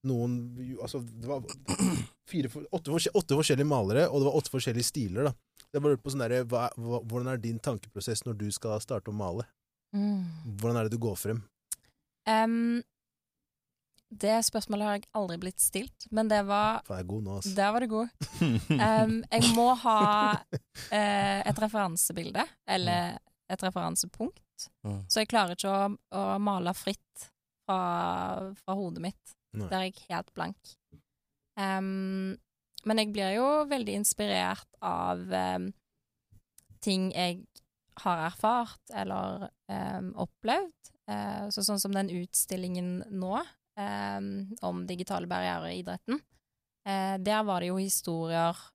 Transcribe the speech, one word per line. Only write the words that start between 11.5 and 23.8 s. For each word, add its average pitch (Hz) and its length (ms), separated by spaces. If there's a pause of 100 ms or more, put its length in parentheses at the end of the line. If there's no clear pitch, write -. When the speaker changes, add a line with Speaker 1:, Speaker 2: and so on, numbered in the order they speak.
Speaker 2:
Ehm, 233 560 (1300)
det 214 320
spørsmålet 208 420
har 208 120
jeg - 160
aldri 185 240
blitt 180 200
stilt, - 520
men 220 180
det 208 160
var 214 400
Speaker 1:
Faen, 185 160
jeg 180 40
er - 60
god 107 140
nå, 196 140
ass. 196 160
Speaker 2:
Der 202 180
var 240 100
du 247 60
god. 220 200 (360)
Speaker 1:
<laughs> 120 420
Speaker 2:
Ehm, 110 380
jeg 233 300
må 233 200
ha, 233 240 (840)
eh, 202 580
et 214 160
referansebilde, 202 840 (220)
eller 175 480
Speaker 1:
Mm. - 380
Speaker 2:
et 190 100
referansepunkt. 185 1080 (160)